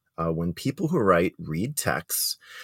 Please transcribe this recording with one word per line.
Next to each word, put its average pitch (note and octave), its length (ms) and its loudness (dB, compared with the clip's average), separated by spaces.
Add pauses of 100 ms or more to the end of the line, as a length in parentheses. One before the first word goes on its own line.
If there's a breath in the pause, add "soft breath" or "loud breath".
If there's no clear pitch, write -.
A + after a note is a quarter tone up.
(200)
Uh, E2 120 0
when E2+ 220 -2
people - 340 -4
who D#3+ 120 0
write F#2 400 6
read E2+ 360 -4
texts, - 640 -2 (260 loud breath)